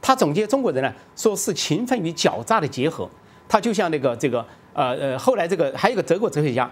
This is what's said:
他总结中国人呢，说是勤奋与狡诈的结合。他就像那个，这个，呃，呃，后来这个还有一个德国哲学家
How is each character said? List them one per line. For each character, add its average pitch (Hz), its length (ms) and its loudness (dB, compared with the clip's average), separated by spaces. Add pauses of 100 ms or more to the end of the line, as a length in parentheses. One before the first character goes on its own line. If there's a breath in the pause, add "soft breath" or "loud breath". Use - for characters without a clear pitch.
他 262 140 4
总 151 180 2
结 214 120 0
中 269 140 0
国 214 120 0
人 131 100 -2
呢， 127 100 -2 (220 loud breath)
说 208 220 0
是 - 180 -2
勤 180 320 -2
奋 254 180 0
与 165 80 -2
狡 - 300 0
诈 220 180 2
的 151 60 -2
结 127 240 -2
合。 98 180 -8 (400 loud breath)
他 214 120 4
就 233 120 0
像 185 200 0
那 151 60 0
个， 127 180 0
这 139 120 0
个， 117 160 -2 (280 loud breath)
呃， 131 220 0
呃， 135 240 -4
后 254 180 2
来 175 100 0
这 180 100 -2
个 147 200 0
还 196 120 2
有 247 40 2
一 247 40 -2
个 180 60 -2
德 170 160 0
国 214 100 0
哲 151 140 -2
学 147 100 0
家 123 200 0